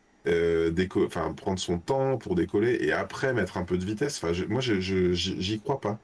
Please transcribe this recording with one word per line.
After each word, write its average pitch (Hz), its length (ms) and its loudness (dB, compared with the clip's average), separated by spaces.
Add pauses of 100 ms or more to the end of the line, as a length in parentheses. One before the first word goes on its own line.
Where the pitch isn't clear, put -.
(260)
euh, 82 440 2
déco-, 90 360 2
enfin, 80 280 -2
prendre 95 240 -2
son 87 200 -2
temps 135 380 0
pour 98 180 -4
décoller 101 460 2
et 76 120 0
après 98 420 -2
mettre 101 240 0
un 90 60 -2
peu 90 140 0
de 92 60 -2
vitesse. - 380 -2
Enfin, 85 100 0
je, 90 140 -2
moi, 110 140 0
je, 117 200 2
je, 92 320 2
j'y, 90 280 -2
j'y 104 200 -2
crois 135 200 -4
pas. 104 240 -4